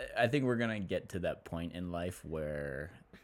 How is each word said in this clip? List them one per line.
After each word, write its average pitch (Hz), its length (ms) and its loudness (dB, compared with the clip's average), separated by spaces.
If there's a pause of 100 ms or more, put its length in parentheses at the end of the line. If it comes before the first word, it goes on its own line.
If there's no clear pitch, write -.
(160)
I, 117 80 6
I - 20 6
think 131 200 4
we're 123 100 6
gonna 113 240 2
get 90 300 0
to 92 100 -4
that 82 240 0
point 85 300 -4
in 90 180 -4
life 87 320 -4
where, 76 640 -4 (340)